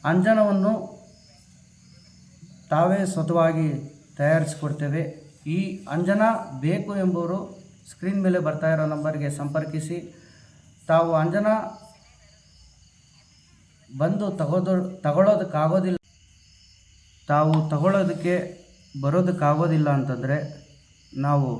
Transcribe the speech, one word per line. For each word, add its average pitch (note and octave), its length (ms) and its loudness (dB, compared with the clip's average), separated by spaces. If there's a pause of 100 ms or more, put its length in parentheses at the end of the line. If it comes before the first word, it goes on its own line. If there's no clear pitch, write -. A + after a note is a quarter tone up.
ಅಂಜನವನ್ನು G3 600 4 (2000)
ತಾವೇ F#3 420 2
ಸ್ವತಃವಾಗಿ D#3+ 540 2 (500)
ತಯಾರಿಸಿಕೊಡ್ತೇವೆ. D3 840 0 (540)
ಈ - 20 0 (360)
ಅಂಜನ F#3 300 2 (400)
ಬೇಕು G3+ 400 -2
ಎಂಬುವರು E3+ 340 -2 (540)
ಸ್ಕ್ರೀನ್ G3 340 -4
ಮೇಲೆ F3+ 140 4
ಬರ್ತಾ D#3 340 0
ಇರೋ D#3 200 0
ನಂಬರ್ಗೆ D3 360 -4 (100)
ಸಂಪರ್ಕಿಸಿ. D#3 580 -6 (920)
ತಾವು E3 220 4 (100)
ಅಂಜನ F#3 260 0 (2500)
ಬಂದು G3+ 380 0
ತಗೋದು-, F3+ 500 0 (160)
ತಗೊಳ್ಳೋದಕ್ಕಾಗೋದಿಲ್ಲ, F3+ 920 2 (1300)
ತಾವು D#3 460 2
ತಗೊಳ್ಳೋದಕ್ಕೆ F3 640 0 (680)
ಬರೋದಕ್ಕಾಗೋದಿಲ್ಲ D#3 840 2 (100)
ಅಂತಂದರೆ C3 400 -2 (840)
ನಾವು C#3+ 240 2 (100)